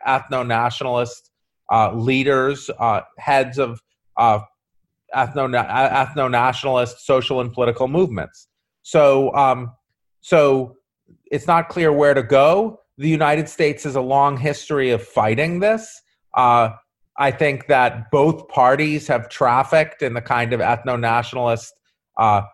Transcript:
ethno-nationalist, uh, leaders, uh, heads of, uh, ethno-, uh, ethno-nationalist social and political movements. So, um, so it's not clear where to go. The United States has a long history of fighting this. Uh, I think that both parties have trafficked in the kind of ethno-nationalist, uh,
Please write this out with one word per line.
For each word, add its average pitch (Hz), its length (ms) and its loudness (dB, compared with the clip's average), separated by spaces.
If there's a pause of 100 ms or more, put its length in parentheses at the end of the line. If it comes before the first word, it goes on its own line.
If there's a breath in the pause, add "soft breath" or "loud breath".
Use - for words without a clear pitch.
ethno-nationalist, 123 1200 -4 (400)
uh, 110 220 2
leaders, 131 840 -2
uh, 110 240 -2 (160)
heads 135 400 -2
of, 120 240 -4 (360)
uh, 113 220 2 (760)
ethno-, 131 400 -2
uh, 127 500 0
ethno-nationalist 127 1000 -2
social 131 380 0
and 120 100 -8
political 120 360 -2
movements. 131 600 -4 (360)
So, 139 500 2
um, 127 400 0 (480)
so 135 560 2 (540)
it's 147 160 -4
not 170 200 2
clear 165 240 0
where 143 220 4
to 135 100 2
go. 160 580 2 (160)
The 143 120 -2
United 151 400 0
States 147 340 -2
has 139 140 -6
a 135 40 0
long 139 360 0
history 143 540 -4
of 110 140 -2
fighting 131 540 -2
this. 220 420 -2 (320)
Uh, 120 360 4 (480)
I 139 140 0
think 139 360 -4
that 120 420 0
both 156 380 0
parties 147 600 0
have 120 200 -2
trafficked 135 760 0
in 127 120 -4
the 120 80 -4
kind 120 320 -2
of 113 80 -2
ethno-nationalist, 117 1120 -2 (440)
uh, 104 260 2 (100)